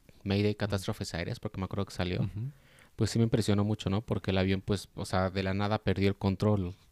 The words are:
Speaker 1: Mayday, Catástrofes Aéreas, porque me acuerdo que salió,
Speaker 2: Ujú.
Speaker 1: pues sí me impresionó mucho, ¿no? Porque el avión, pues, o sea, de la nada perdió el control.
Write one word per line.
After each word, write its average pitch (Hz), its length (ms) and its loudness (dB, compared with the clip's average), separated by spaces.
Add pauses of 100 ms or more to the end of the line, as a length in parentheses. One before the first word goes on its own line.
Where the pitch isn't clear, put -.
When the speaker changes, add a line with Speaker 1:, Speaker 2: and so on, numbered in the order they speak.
(240)
Speaker 1:
Mayday, 101 320 2
Catástrofes 101 580 -4
Aéreas, 87 260 -6
porque - 200 -8
me 95 60 -2
acuerdo 98 200 -2
que - 80 -18
salió, 90 280 -2
Speaker 2:
Ujú. 107 300 -4 (440)
Speaker 1:
pues 107 140 2
sí 113 100 2
me 117 40 6
impresionó 107 420 4
mucho, 107 240 -2
¿no? 95 120 0
Porque - 300 -4
el 95 60 2
avión, 95 240 2
pues, - 340 -2
o 95 100 -6
sea, 92 240 0
de 95 140 -2
la 95 100 0
nada 101 300 0
perdió 98 240 2
el 98 80 2
control. 98 600 0 (160)